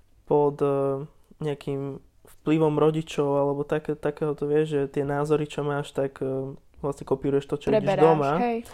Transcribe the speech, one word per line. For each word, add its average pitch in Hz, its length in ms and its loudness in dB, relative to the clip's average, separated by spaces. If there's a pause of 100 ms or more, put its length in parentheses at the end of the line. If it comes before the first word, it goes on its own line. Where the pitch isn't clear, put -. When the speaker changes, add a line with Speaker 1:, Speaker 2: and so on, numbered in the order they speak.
(260)
Speaker 1:
pod, 147 320 2
e, 139 480 0 (320)
nejakým 139 640 -6 (400)
vplyvom 156 340 2
rodičov 156 600 0
alebo 143 240 0
také, 156 320 -4
takéhoto, 147 560 -4
vieš, 151 180 4
že 147 220 0
tie 139 160 -2
názory, 147 400 0
čo 147 160 -8
máš, 143 320 -4
tak, 139 240 -4
e, 135 400 -6 (240)
vlastne - 240 -6
kopíruješ 139 400 0
to, - 100 -4
čo - 140 -8
vidíš 214 180 2
Speaker 2:
Preberáš, 196 160 4
Speaker 1:
doma. 156 280 4 (100)
Speaker 2:
hej. 233 320 -2